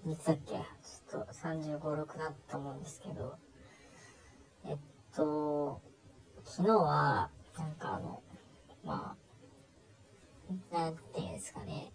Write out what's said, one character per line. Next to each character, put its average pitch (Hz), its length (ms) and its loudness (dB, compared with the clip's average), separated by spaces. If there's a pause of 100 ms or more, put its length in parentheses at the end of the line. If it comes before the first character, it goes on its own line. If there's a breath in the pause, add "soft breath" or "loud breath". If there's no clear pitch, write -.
(120)
い 156 40 0
つ - 100 -6
だ 160 80 6
っ 147 120 4
け？ - 80 -4 (560)
ち - 60 -6
ょ 139 40 -2
っ 160 80 -6
と - 60 -14
三 160 280 -2
十 151 160 -2
五、 151 180 -2
六 151 220 -4
だ 160 140 -2 (180)
と - 80 -4
思 139 140 -4
う 135 40 -6
ん 139 40 -10
で - 80 -8
す - 140 -14
け 196 80 -8
ど、 - 260 -6 (1300 loud breath)
え - 80 -2
っ 147 40 -2 (380)
と、 151 680 2 (640)
昨 - 240 2
日 220 100 10
は、 147 540 6 (260)
な 160 100 -2
ん - 80 -4
か - 200 -2
あ - 40 -2
の、 - 220 -6 (640)
ま - 340 -4 (1500)
あ、 - 20 -8
な 165 180 4
ん 165 60 -6
て - 220 -6
い - 60 0
う 92 40 -6
ん - 40 -6
で - 60 -6
す - 140 -10
か - 100 -8
ね。 - 320 -6